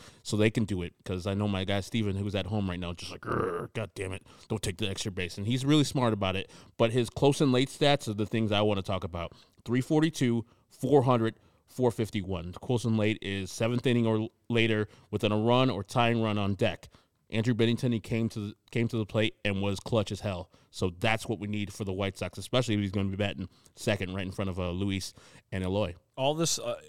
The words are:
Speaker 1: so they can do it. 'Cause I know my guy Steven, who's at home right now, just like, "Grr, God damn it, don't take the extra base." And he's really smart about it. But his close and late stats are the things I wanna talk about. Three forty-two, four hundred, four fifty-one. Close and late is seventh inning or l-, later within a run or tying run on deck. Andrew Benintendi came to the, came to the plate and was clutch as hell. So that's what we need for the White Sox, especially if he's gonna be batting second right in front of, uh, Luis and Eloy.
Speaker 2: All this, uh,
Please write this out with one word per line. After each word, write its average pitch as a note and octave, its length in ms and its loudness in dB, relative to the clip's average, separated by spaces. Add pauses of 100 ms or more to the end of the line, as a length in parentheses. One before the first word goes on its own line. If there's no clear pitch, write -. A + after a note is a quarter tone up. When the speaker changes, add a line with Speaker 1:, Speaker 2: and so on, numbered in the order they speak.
(220)
Speaker 1:
so - 140 -4
they G#2+ 140 6
can A2+ 140 2
do F#2 180 -2
it. E2+ 120 -8 (100)
'Cause F#2 220 -4
I G2 80 0
know G#2 120 0
my G2 180 -2
guy G2+ 160 0
Steven, G#2 360 -2
who's G2+ 180 -2
at F#2+ 120 -2
home G2+ 220 -2
right F2 120 -4
now, F2 140 -6
just - 180 -12
like, - 80 -14
"Grr, A2+ 540 -4
God A2 200 -6
damn F#2+ 180 -6
it, F#2+ 140 -12 (220)
don't A2 140 -2
take F#2 160 -4
the G#2+ 100 -2
extra G2 240 -6
base." F2+ 260 -6
And G2+ 80 -4
he's B2 180 0
really D3 200 6
smart B2 280 2
about G2+ 220 0
it. - 160 -6 (280)
But A#2 140 4
his A#2+ 180 2
close C#3+ 300 4
and C#3+ 120 6
late C3 160 4
stats C#3+ 400 2
are G#2+ 60 -2
the G#2 120 -2
things A2 240 0
I G#2 120 4
wanna G#2 200 2
talk F#2 220 -4
about. E2+ 280 -8 (320)
Three B2 180 2
forty-two, C#3+ 640 2 (260)
four C3+ 320 4
hundred, A#2 320 4 (340)
four B2 240 0
fifty-one. F2+ 640 -4
Close - 300 -2
and A2+ 120 2
late G#2+ 260 2
is G2 300 -4
seventh A#2 340 0
inning A#2+ 200 4
or A2 100 2
l-, A2 160 -2 (160)
later A2+ 400 2 (240)
within G#2 180 2
a G#2+ 80 2
run A#2+ 320 6
or G2 140 -4
tying A#2 380 2
run G#2+ 160 0
on G2+ 160 0
deck. F#2+ 340 -2 (420)
Andrew A2+ 240 0
Benintendi A#2 480 2
came A2+ 280 -2
to A2 100 -8
the, G2+ 140 -6 (160)
came A#2 180 0
to A#2+ 80 -4
the A2 100 0
plate F2+ 280 0 (100)
and G2 180 0
was G2 160 -2
clutch A2 320 -2
as G2+ 100 -8
hell. F2+ 300 -6 (240)
So F#2+ 160 -2 (100)
that's A2 280 0
what A2 100 -2
we G#2 100 -8
need G#2 240 -4
for - 120 -8
the F#2+ 80 -4
White G2 240 -4
Sox, F#2 220 -8
especially A2 360 -2
if G#2 60 2
he's G2+ 100 0
gonna G2 200 -2
be F#2+ 60 -6
batting F#2+ 320 -4 (280)
second G2+ 380 -2
right G2 100 -4
in F#2 80 -8
front F#2+ 180 -6
of, F2 80 -8
uh, F2+ 120 -2
Luis F#2+ 420 -2 (380)
and F#2+ 120 -4
Eloy. F#2 320 -2 (220)
Speaker 2:
All C#3 180 0
this, D#3+ 240 0
uh, A2+ 180 -6 (120)